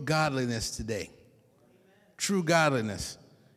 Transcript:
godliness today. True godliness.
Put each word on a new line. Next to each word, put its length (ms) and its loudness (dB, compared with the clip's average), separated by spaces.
godliness 720 0
today. 360 -6
True 260 0
godliness. 760 2